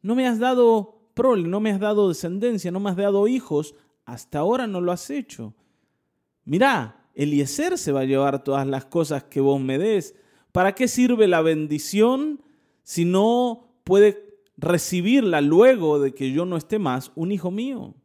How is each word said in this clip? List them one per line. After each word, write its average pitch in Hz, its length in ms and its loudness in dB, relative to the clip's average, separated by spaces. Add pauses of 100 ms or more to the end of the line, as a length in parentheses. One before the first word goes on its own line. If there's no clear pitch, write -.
"No 214 120 -2
me 254 140 0
has 226 100 -2
dado 233 640 2 (140)
prole, 226 340 2
no 190 100 -2
me 214 140 -2
has 190 80 -4
dado 208 280 2
descendencia, 180 600 -4
no 185 80 -6
me 202 120 -4
has 175 60 -4
dado 202 300 2
hijos, 156 480 -4 (300)
hasta 123 340 -12
ahora 226 300 -2
no 190 120 -6
lo 175 120 -2
has - 180 -10
hecho. 139 420 -12 (920)
Mirá, 175 720 -2
Eliezer 147 600 -2
se - 140 -6
va 139 100 -2
a 135 40 -2
llevar 135 400 0
todas 139 220 -2
las 135 180 -6
cosas - 400 -4
que - 160 -4
vos 139 200 2
me 135 180 -2
des. 202 360 -2 (380)
¿Para 196 240 2
qué 254 100 0
sirve 240 400 4
la 170 160 4
bendición 196 1000 0 (440)
si 170 200 -4
no 226 800 0
puede - 560 2 (180)
recibirla 175 840 0
luego 165 580 4
de 139 160 0
que 135 160 -4
yo 156 140 -2
no 180 120 -4
esté - 220 -6
más, 135 380 -4
un 170 160 -4
hijo 180 180 -4
mío?". 240 440 -10 (100)